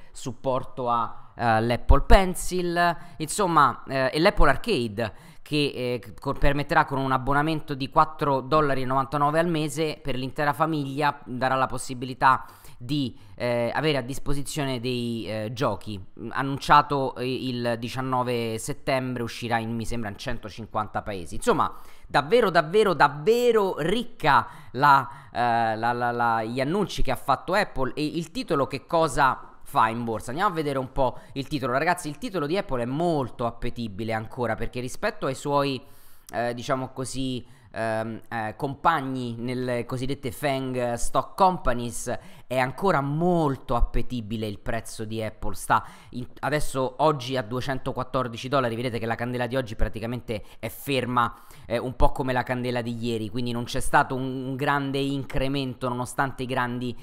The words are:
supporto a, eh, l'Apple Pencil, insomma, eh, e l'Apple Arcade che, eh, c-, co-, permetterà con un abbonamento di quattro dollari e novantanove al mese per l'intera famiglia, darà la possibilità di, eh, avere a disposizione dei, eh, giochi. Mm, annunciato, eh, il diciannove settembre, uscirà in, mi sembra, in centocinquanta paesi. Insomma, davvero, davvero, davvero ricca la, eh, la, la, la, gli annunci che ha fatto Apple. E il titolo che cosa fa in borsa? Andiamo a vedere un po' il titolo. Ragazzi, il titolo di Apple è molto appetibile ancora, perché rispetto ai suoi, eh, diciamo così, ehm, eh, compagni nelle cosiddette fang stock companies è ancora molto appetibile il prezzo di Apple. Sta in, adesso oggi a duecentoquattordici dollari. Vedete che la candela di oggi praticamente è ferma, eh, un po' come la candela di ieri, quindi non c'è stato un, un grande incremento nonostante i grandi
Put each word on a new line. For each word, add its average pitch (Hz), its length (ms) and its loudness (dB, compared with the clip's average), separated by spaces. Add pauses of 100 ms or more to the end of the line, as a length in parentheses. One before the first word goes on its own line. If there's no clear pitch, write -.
(120)
supporto 123 800 -4
a, 117 460 -2
eh, 113 260 4
l'Apple 117 400 4
Pencil, 175 960 4 (200)
insomma, 156 720 4
eh, 131 260 0
e 151 60 2
l'Apple 180 300 8
Arcade 117 640 0 (280)
che, 147 320 0
eh, 123 260 -4
c-, - 200 -14
co-, 139 140 -4
permetterà 147 520 4
con 135 140 -2
un 135 120 0
abbonamento 143 640 0
di 135 160 -6
quattro 147 520 2
dollari 139 420 2
e - 20 -2
novantanove 143 540 2
al 170 80 2
mese 156 540 -2
per 139 140 -2
l'intera 135 380 0
famiglia, 147 720 0
darà 127 300 0
la 131 120 2
possibilità 127 800 2 (340)
di, 131 380 -2 (180)
eh, 120 380 0
avere 143 240 0
a 127 40 0
disposizione 131 760 -2
dei, 117 460 -2
eh, 110 280 -6
giochi. 107 440 -2 (220)
Mm, 113 120 -10
annunciato, 139 840 4
eh, 127 320 -4
il 120 320 0
diciannove 120 800 -2
settembre, 127 680 -2
uscirà 117 340 -2
in, 113 160 -2
mi 113 120 -4
sembra, 117 240 -2
in 98 80 -8
centocinquanta 110 840 -6
paesi. 95 340 -6
Insomma, 123 380 2 (340)
davvero, 185 420 4
davvero, 170 440 4
davvero 185 840 4
ricca 156 680 2 (240)
la, 135 380 6 (220)
eh, 117 460 2
la, 117 160 0
la, 120 180 0
la, 117 320 2
gli 117 160 -4
annunci 160 420 0
che - 100 6
ha 123 40 2
fatto - 380 -2
Apple. 165 400 0
E 147 100 -4
il 151 280 -4
titolo 151 360 0
che - 180 -8
cosa 143 680 2 (100)
fa 117 260 4
in 117 160 -4
borsa? 113 240 -4
Andiamo 180 220 0
a 165 40 -8
vedere 147 220 -2
un 131 140 -4
po' 127 260 0 (160)
il 135 140 -6
titolo. 127 260 -2
Ragazzi, 156 360 0
il 147 100 -10
titolo 185 260 -4
di 156 120 0
Apple 135 260 -2
è - 20 0
molto 139 600 -2
appetibile 113 640 -4
ancora, 110 400 -4
perché 113 260 -4
rispetto 180 460 -4
ai 131 100 -2
suoi, 143 480 0 (480)
eh, 120 220 -2
diciamo 127 400 -4
così, 131 520 -6 (260)
ehm, 113 580 -4
eh, 110 260 -6
compagni 135 840 -2
nelle 123 480 -4
cosiddette 131 460 -4
fang 131 640 -2
stock - 420 0
companies 120 800 0 (300)
è 127 100 -2
ancora 139 440 2
molto 147 720 2
appetibile 113 720 2
il 104 100 -8
prezzo 113 460 -6
di 110 180 -4
Apple. 107 320 -2
Sta - 320 2 (260)
in, 123 140 -8 (140)
adesso 135 600 0
oggi 135 360 2
a 127 60 2
duecentoquattordici 123 1080 -4
dollari. 127 280 2
Vedete 117 240 -4
che 107 60 -4
la 113 100 0
candela 123 320 -2
di 120 100 -2
oggi 131 180 -4
praticamente 110 680 0 (160)
è 117 100 -6
ferma, 123 680 0 (300)
eh, 117 120 -2
un 120 200 -4
po' 143 160 8
come 131 180 -2
la 123 120 2
candela 123 380 -2
di 117 160 -4
ieri, 113 320 -2
quindi 120 220 -2
non 120 140 -4
c'è 127 160 -2
stato - 340 4
un, 131 300 -4
un 131 100 -4
grande 139 440 0
incremento 135 920 -2
nonostante 127 540 -2
i 127 40 -4
grandi 123 540 -2